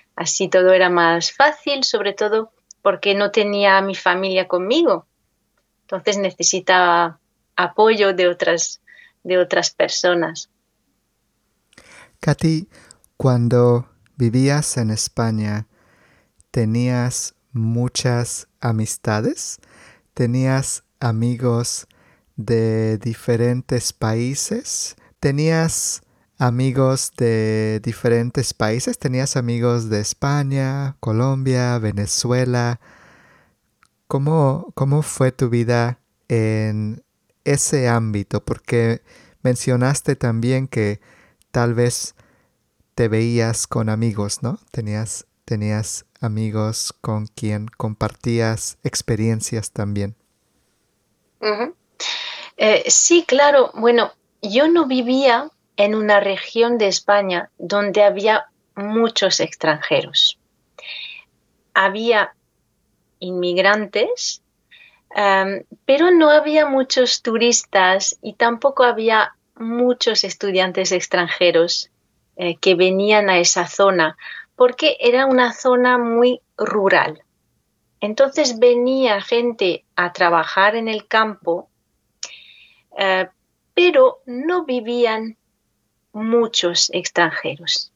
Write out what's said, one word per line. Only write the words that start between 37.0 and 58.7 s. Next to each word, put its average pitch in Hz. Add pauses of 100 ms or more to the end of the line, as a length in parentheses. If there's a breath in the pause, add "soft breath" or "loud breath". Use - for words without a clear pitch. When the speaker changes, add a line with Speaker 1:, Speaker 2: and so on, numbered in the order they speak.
Speaker 2:
ese 143
ámbito? 107
Porque 117 (400 soft breath)
mencionaste 127
también 127
que 104 (520 soft breath)
tal 120
vez 120 (800)
te 117
veías 113
con 110
amigos, 107
¿no? 127 (140)
Tenías, 107 (180)
tenías 107 (160)
amigos 110 (100)
con 107
quien 107
compartías 110
experiencias 110
también. 101 (1200)
Speaker 1:
Ujú. 214 (800 loud breath)
Eh, 214
sí, 339
claro. 277
Bueno, 233 (300)
yo 220
no 330
vivía 254 (260)
en 208
una 208
región 226
de 208
España 190
donde 202
había 202 (300)